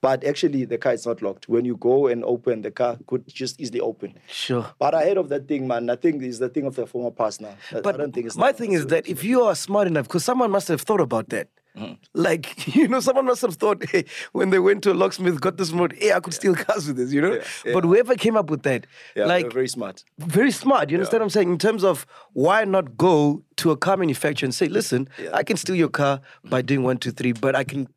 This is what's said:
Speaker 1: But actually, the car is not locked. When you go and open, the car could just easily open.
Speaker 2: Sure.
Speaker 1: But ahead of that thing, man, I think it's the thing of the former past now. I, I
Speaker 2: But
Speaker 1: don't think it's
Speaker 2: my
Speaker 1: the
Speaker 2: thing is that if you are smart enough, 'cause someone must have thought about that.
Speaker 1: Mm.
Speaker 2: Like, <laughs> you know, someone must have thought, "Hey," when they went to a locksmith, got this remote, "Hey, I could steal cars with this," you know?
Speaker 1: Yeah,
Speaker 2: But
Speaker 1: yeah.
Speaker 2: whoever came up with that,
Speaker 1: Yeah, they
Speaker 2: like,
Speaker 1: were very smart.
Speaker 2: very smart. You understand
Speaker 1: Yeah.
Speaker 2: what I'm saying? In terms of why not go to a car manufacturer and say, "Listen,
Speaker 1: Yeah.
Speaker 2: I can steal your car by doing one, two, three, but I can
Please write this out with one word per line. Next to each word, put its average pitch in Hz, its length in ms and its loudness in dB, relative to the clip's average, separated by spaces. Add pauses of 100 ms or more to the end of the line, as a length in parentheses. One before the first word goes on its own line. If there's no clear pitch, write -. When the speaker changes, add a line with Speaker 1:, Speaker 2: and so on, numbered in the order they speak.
Speaker 1:
But 131 220 2
actually, 143 420 0
the 113 120 -6
car 123 160 0
is 113 120 -6
not 117 160 -4
locked. 98 260 -8
When 117 180 2
you 120 120 -4
go 131 300 2
and 117 180 -2
open, 120 380 -2
the 110 80 -6
car 123 260 -2 (100)
could 127 200 -6
just - 340 -10
easily 117 180 -8
open. 107 360 -8 (120)
Speaker 2:
Sure. 120 380 -4 (120)
Speaker 1:
But 143 160 0
ahead 165 240 2
of 160 120 -2
that 139 180 -4
thing, 139 200 -4
man, 120 220 -2
I 123 60 0
think 147 260 -2
it's 123 180 -8
the 123 100 -2
thing 139 160 -4
of 135 100 -6
the 120 100 -4
former 120 260 -6
past 107 300 -4
now. 104 140 -16 (160)
I, 117 60 -6
I 110 40 -6
Speaker 2:
But 196 160 -2
Speaker 1:
don't 147 160 -6
think 117 140 -6
it's 113 80 -10
Speaker 2:
my 226 160 4
Speaker 1:
the 277 60 -4
Speaker 2:
thing 214 160 -2
is 151 140 0
that 160 200 0
if 143 160 -8
you 247 200 2
are 202 120 4
smart 196 320 0
enough, 151 220 0
'cause 175 160 -2
someone 247 260 2
must 196 160 0
have 156 140 0
thought 208 200 2
about 117 280 -2
that. - 180 -6 (300)
Speaker 1:
Mm. 107 200 -12 (160)
Speaker 2:
Like, 165 320 0 (220)
<laughs> 143 80 -4
you 294 140 6
know, 254 100 2
someone 262 260 2
must 247 180 0
have 190 120 0
thought, 202 340 -2
"Hey," 180 140 2 (300)
when - 160 0
they 185 100 4
went 196 240 4
to 202 80 4
a - 20 4
locksmith, 180 460 0
got 180 180 -2
this 175 140 -4
remote, 175 260 0
"Hey, 208 140 2
I 180 80 2
could 170 140 -10
steal 190 200 2
cars 175 340 -2
with 135 100 -4
this," 127 160 -2
you 143 80 2
know? 196 140 0
Speaker 1:
Yeah, - 80 -6 (200)
Speaker 2:
But 131 220 0
Speaker 1:
yeah. 165 40 4
Speaker 2:
whoever 240 260 4
came 220 200 2
up 185 140 2
with 151 140 -4
that, 127 220 0 (300)
Speaker 1:
Yeah, 104 80 0
they 104 60 2
Speaker 2:
like, 151 160 2
Speaker 1:
were 120 60 -6
very 127 180 0
smart. 101 340 -10 (160)
Speaker 2:
very 185 320 2
smart. 240 380 2
You 160 80 0
understand 226 240 0
Speaker 1:
Yeah. - 20 0
Speaker 2:
what - 40 0
I'm - 20 -2
saying? 190 240 2
In 170 40 -2
terms 202 280 2
of 165 200 0 (280)
why 190 320 2
not 180 320 0
go 151 440 4 (140)
to 165 160 2
a 147 60 2
car 190 180 2
manufacturer 151 520 -2
and 127 60 -2
say, 175 140 0
"Listen, 147 400 -2 (100)
Speaker 1:
Yeah. 82 160 -12
Speaker 2:
I 156 100 0
can 214 120 0
steal 185 220 -4
your 156 120 2 (120)
car 139 180 2 (240)
by 131 180 -2
doing 131 220 0
one, 127 140 0
two, 123 140 -6
three, 123 200 -2
but 135 240 0
I 135 80 0
can 135 340 -6